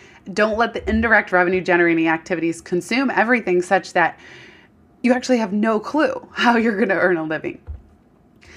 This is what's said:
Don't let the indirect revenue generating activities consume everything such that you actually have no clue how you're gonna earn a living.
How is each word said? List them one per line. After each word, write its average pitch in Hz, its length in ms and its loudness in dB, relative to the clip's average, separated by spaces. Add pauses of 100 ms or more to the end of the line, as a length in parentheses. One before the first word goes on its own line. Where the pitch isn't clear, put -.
(320)
Don't 214 260 0
let 220 160 0
the - 160 -8
indirect 220 440 2
revenue 180 260 2
generating 170 480 2
activities 165 540 -4
consume 226 480 -2
everything 208 520 2
such 185 300 0
that 165 260 0 (840)
you 240 100 2
actually 247 280 0
have 220 120 -4
no 214 260 0
clue - 540 -2
how 240 240 0
you're 220 240 0
gonna 190 140 0
earn 170 240 0
a 160 80 -6
living. 156 340 -8 (960)